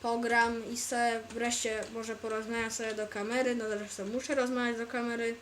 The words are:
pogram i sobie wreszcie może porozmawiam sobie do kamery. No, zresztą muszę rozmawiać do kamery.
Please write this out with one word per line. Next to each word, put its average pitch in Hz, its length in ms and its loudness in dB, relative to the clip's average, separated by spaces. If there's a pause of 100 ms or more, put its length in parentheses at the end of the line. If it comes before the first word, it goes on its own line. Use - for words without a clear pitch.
pogram 233 680 2
i 240 60 -4
sobie 240 420 2 (100)
wreszcie 233 540 0 (100)
może 220 220 -4
porozmawiam 220 540 -2
sobie 220 240 -2
do 214 120 -2
kamery. 240 500 0
No, 226 120 -2
zresztą 208 380 -4
muszę 254 280 -2
rozmawiać 247 440 2
do 233 80 -2
kamery. 233 540 -2